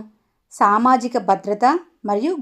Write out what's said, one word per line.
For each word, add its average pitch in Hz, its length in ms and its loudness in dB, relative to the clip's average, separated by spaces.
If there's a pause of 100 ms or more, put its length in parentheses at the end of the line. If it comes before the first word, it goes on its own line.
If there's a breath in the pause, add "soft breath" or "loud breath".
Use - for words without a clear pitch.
(540)
సామాజిక 240 640 2 (140)
భద్రత 202 340 -2 (460)
మరియు 220 200 -2 (100)